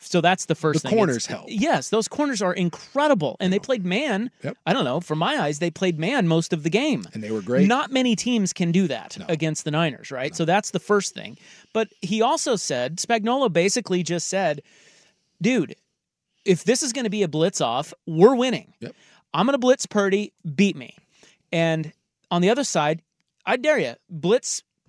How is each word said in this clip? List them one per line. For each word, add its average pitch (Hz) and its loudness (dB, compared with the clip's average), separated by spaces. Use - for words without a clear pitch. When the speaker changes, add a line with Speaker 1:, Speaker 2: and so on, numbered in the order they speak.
Speaker 1:
So - 0
that's 175 2
the 160 0
first 156 0
Speaker 2:
The 135 -8
Speaker 1:
thing. 220 2
Speaker 2:
corners 165 2
Speaker 1:
It's, - -6
Speaker 2:
help. - -10
Speaker 1:
yes, 220 0
those 220 0
corners 277 -2
are 180 0
incredible, 185 0
and 185 0
they 196 2
Speaker 2:
Yeah. 208 0
Speaker 1:
played 240 -2
man. 220 -2
Speaker 2:
Yep. 151 -8
Speaker 1:
I 165 2
don't 254 0
know. 131 -2
From 156 -4
my 254 0
eyes, 151 -2
they 170 0
played 170 -2
man 202 0
most 165 2
of 156 -6
the 160 0
game. 208 0
Speaker 2:
And 110 -10
they 104 -10
were 110 -4
great. 123 4
Speaker 1:
Not 254 2
many 254 2
teams 220 -2
can 170 -2
do 185 2
that 117 -8
Speaker 2:
No. 170 -12
Speaker 1:
against 156 -2
the 160 -6
Niners, 151 -2
right? 135 -6
Speaker 2:
No. 175 -18
Speaker 1:
So 170 0
that's 185 0
the 185 -2
first - 0
thing. - -14
But 226 -2
he 202 -2
also 269 2
said, 143 -4
Spagnuolo 233 0
basically 180 0
just 165 -4
said, 170 -2
"Dude, 196 0
if 185 2
this 247 2
is 254 -4
gonna 226 -2
be 208 -2
a 185 2
blitz 160 0
off, 127 -2
we're 175 8
winning. 233 -2
Speaker 2:
Yep. - -12
Speaker 1:
I'm 180 4
gonna 277 2
blitz 254 4
Purdy, 202 0
beat 196 4
me. 123 -16
And 160 0
on 175 2
the 180 4
other 247 2
side, 160 -2
I 220 0
dare 294 2
ya, 127 -2
blitz 175 -2